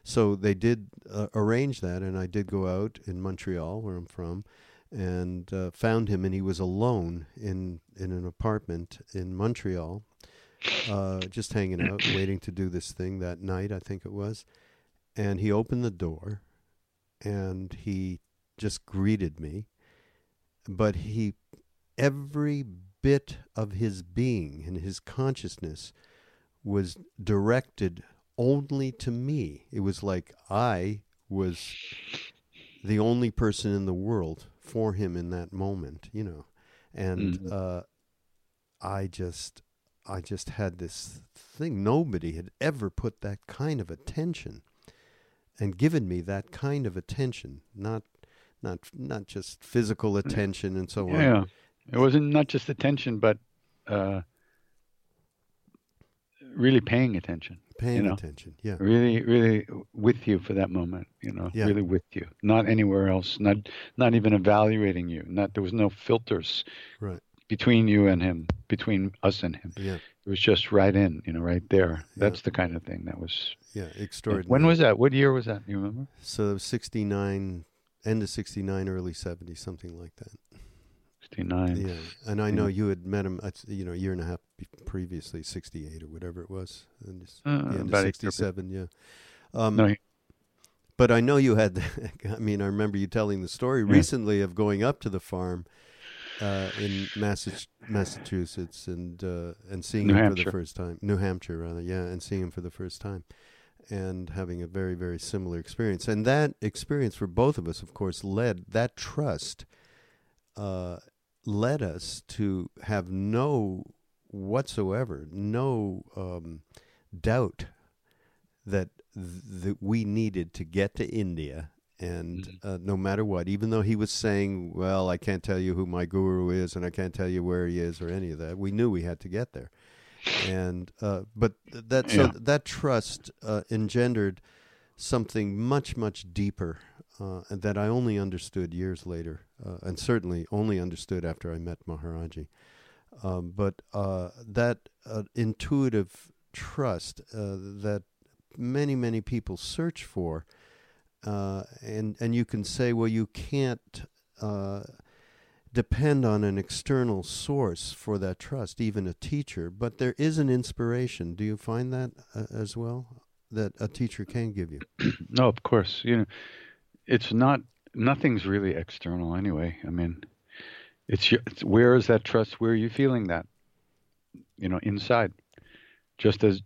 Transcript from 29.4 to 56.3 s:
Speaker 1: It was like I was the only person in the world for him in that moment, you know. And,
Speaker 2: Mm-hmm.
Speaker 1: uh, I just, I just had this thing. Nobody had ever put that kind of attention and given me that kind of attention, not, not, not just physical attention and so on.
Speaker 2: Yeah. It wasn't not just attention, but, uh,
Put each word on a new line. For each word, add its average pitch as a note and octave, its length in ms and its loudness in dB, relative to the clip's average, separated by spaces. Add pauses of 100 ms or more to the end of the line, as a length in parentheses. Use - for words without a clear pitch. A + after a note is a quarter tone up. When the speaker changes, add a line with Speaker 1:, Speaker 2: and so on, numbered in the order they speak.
Speaker 1:
It A2 80 -4
was G2 240 -2
like F#2 280 -2 (160)
I G#2 520 0 (280)
was F#2+ 460 -2 (1080)
the G#2 160 2
only A#2 320 4
person G#2 420 0
in G2 100 0
the F#2+ 80 -2
world F#2 540 -4 (140)
for A2 320 -2
him F#2 240 -2
in F2 140 -6
that F2 220 -8
moment, F#2+ 600 -6
you G#2+ 100 -6
know. E2 220 -10 (500)
And, F#2 460 -2
Speaker 2:
Mm-hmm. F#2+ 120 -10
Speaker 1:
uh, F#2 280 -6 (1000)
I G2 280 -6
just, - 540 -10 (440)
I G2 140 -6
just - 300 -8
had F#2 280 -4
this - 420 -12 (140)
thing. C#3 480 -6
Nobody G#2 520 2
had F2 160 -10 (100)
ever C3 300 -2
put - 320 -6
that G2+ 260 -8
kind C#3+ 320 -4
of E2+ 100 -8
attention - 720 -8 (960)
and G2+ 180 -2
given D3+ 300 2
me F2+ 140 -2
that G2 320 -6
kind C#3 340 -4
of F2+ 100 -4
attention, F#2 640 -8 (120)
not, G#2+ 300 -6 (580)
not, F2+ 160 -6 (160)
not A#2 320 -8
just - 380 -12
physical G#2+ 520 2
attention G2 600 0
and F#2 120 -2
so G2 200 -2
on. B2 120 0
Speaker 2:
Yeah. A#2+ 240 6 (480)
It A2+ 60 2
wasn't C#3+ 340 6
not D3+ 140 6
just - 220 -2
attention, C3+ 500 0
but, G#2+ 200 6 (500)
uh, G2 320 0 (2250)